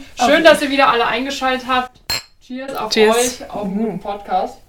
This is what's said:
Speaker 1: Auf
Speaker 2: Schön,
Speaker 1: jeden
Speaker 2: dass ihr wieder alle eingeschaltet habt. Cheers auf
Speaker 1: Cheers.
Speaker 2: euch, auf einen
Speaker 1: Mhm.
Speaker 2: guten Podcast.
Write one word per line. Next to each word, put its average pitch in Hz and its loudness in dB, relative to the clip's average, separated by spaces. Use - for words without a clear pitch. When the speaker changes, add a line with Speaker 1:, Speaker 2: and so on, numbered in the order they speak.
Speaker 1:
Auf 226 0
Speaker 2:
Schön, 294 6
Speaker 1:
jeden 320 2
Speaker 2:
dass 302 6
ihr 269 -2
wieder 269 4
alle 233 2
eingeschaltet 254 -4
habt. 254 -2
Cheers 269 -10
auf 220 -6
Speaker 1:
Cheers. 220 4
Speaker 2:
euch, - -16
auf 202 -8
einen 190 -6
Speaker 1:
Mhm. 226 -2
Speaker 2:
guten 185 -4
Podcast. 202 -4